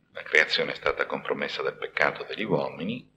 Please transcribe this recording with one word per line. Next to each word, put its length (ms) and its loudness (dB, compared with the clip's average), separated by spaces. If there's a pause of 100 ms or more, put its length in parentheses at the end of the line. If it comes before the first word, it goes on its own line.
(120)
La 120 -12
creazione 480 4
è 20 -8
stata 320 0
compromessa 560 -2
dal 160 -2
peccato 460 0
degli 180 -8
uomini, 760 -2